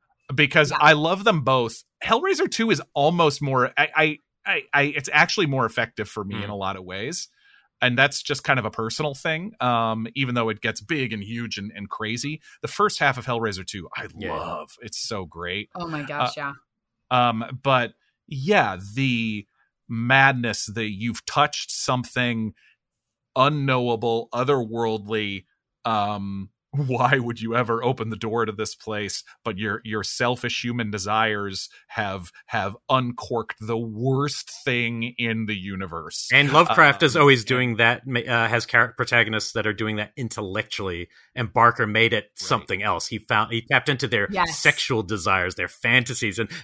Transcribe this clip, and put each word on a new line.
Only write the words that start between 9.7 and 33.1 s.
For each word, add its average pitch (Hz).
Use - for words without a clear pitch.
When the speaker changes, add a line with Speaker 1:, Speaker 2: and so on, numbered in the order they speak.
Speaker 1:
even 131
though 117
it 110
gets 110
big 131
and 107
huge 113
and, 101
and 101
crazy. 123
The 151
first 202
half 135
of 113
Hellraiser 113
two, 87
I 104
Speaker 3:
Yeah. 95
Speaker 1:
love. 78
It's 113
so 101
great. 87
Speaker 2:
Oh 175
my 156
gosh, 143
Speaker 1:
Uh, 139
Speaker 2:
yeah. 123
Speaker 1:
um, 117
but 123
yeah, 139
the 113
madness, 120
the 107
you've 110
touched -
something 120
unknowable, 123
otherworldly, 110
um, 101
<laughs> 143
why 127
would 120
you 113
ever 117
open 123
the 110
door 113
to 107
this 101
place? 104
But 110
your, 104
your 107
selfish -
human 120
desires 104
have, 98
have 101
uncorked 123